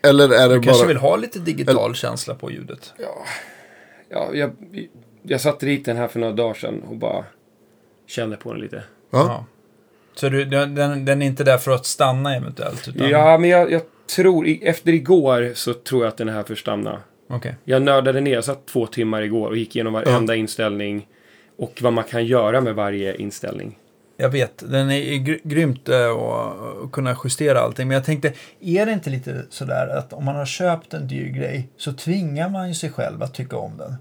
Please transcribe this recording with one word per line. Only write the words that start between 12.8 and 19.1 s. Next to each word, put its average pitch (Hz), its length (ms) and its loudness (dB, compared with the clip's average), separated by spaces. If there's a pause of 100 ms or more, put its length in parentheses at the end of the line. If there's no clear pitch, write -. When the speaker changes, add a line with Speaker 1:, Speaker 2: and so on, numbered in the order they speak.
Speaker 2:
Utan 131 200 -2
Speaker 3:
Ja, 156 300 8
men 175 120 6
jag, 175 220 6
jag 165 100 2 (340)
tror, 180 300 6
i, 156 180 0
efter 165 280 2
igår 135 640 4
så 120 200 -4
tror 127 300 0
jag 110 40 0
att 110 80 -6
den 110 120 -4
är 110 40 -4
här 107 100 -6
för 107 100 -10
att 104 60 -8
stanna. 104 420 -4 (300)
Speaker 2:
Okej. 127 340 -6
Speaker 3:
Jag 131 180 2
nördade 135 380 4
ner, 139 120 0
jag 117 120 0
satt 135 220 -6
två 117 200 0
timmar 110 360 -2